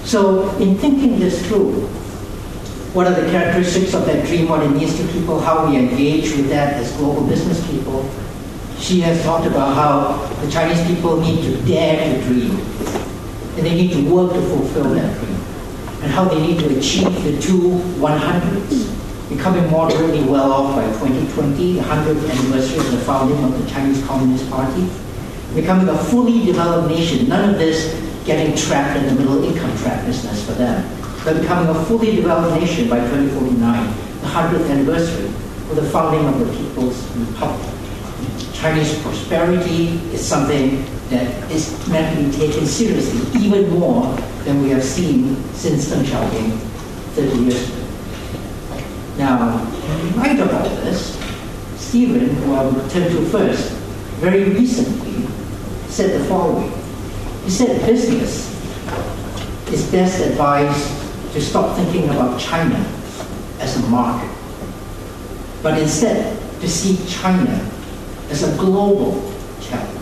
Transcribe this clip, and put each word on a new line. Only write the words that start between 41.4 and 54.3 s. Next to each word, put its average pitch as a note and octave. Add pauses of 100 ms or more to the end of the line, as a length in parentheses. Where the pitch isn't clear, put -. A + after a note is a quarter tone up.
is D#3 (160)
meant D#3+
to C#3+
be C#3 (140)
taken D3+
seriously, F#3+
even G3
more D#3 (400)
than C#3+
we C3+
have C3+
seen C#3 (120)
since D3+
Deng -
Xiaoping A#2 (580)
thirty C3+
years B2
ago. - (1300)
Now, A#2 (360)
in E3+
light C#4+
of -
all - (140)
this, - (600)
Stephen, D3
who -
I C3+
will -
turn F3+
to E3
first, - (480)
very F#3+